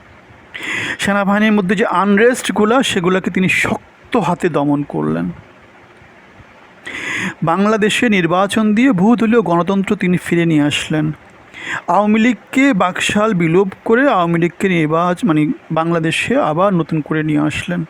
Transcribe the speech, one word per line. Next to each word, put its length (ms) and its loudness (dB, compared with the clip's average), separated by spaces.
সেনাবাহিনীর 520 0
মধ্যে 240 0
যে 100 0
আনরেস্টগুলা, 1000 2
সেগুলাকে 480 -2
তিনি 180 0
শক্ত 680 -4
হাতে 320 0
দমন 340 0
করলেন। 480 -4
বাংলাদেশে 680 0
নির্বাচন 680 0
দিয়ে 160 4
বহুদলীয় 500 2
গণতন্ত্র 540 0
তিনি 220 0
ফিরে 280 0
নিয়ে 160 2
আসলেন। 500 -2
আওয়ামী 320 2
লীগকে 540 0
বাকশাল 600 0
বিলোপ 340 2
করে 260 2
আওয়ামী 300 0
লীগকে 300 -2
নির্বাচ-, 560 0
মানে 260 2
বাংলাদেশে 680 0
আবার 360 0
নতুন 280 -2
করে 220 -2
নিয়ে 160 0
আসলেন। 500 -4